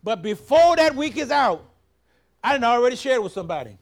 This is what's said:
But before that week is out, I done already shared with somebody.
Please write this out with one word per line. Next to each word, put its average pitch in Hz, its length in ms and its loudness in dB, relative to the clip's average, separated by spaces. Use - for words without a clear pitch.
But 214 180 -4
before 311 540 2
that 320 180 2
week 285 220 -6
is 285 160 -6
out, 247 320 0
I 233 80 0
done 269 140 0
already 240 320 2
shared 262 260 -2
with 185 80 -8
somebody. 151 500 -10